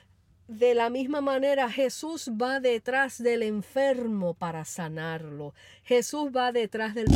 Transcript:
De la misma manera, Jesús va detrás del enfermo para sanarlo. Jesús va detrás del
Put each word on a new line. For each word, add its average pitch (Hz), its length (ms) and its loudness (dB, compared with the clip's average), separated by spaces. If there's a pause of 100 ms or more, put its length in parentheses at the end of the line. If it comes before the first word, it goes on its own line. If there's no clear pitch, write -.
(460)
De 240 280 4
la 233 160 2
misma 269 300 -2
manera, 269 500 2
Jesús 269 600 -2 (100)
va 262 200 0
detrás 254 600 0
del 233 220 2
enfermo 214 920 0
para 160 300 -6
sanarlo. 156 880 -8 (280)
Jesús 277 520 0
va 247 180 0
detrás 220 420 -2
del 226 220 -2